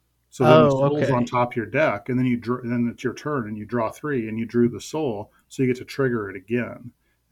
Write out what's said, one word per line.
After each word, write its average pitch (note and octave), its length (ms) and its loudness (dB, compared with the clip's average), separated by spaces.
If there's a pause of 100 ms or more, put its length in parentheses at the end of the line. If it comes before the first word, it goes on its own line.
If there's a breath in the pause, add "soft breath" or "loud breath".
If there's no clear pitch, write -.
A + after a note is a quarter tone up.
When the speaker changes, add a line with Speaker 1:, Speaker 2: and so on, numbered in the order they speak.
(300)
Speaker 1:
So - 140 0
then D#3 180 10
the C#3+ 60 6
Speaker 2:
Oh, C#3 200 2
Speaker 1:
soul's D3 160 0
Speaker 2:
okay. C3 80 2
Speaker 1:
on A#2+ 120 2
top B2 280 -2
of - 40 -6
your A2 100 -4
deck, A#2 420 -2
and B2+ 100 0
then B2+ 80 2
you B2 100 2
dr-, A#2 260 -4
and A#2+ 100 -4
then A#2+ 200 0
it's A2 100 -14
your A2+ 120 -4
turn, C#3 340 -6
and G#2+ 100 -10
you G#2+ 60 -10
draw A2+ 260 -4
three, C3 380 -6
and A2 100 -6
you A2+ 80 -4
drew A#2+ 220 4
the G#2 120 -6
soul, B2 520 -6 (160 soft breath)
so - 140 -4
you B2+ 60 2
get B2+ 100 0
to - 60 -14
trigger A#2 460 -2
it F#2+ 60 -10
again. A2 560 -8 (400)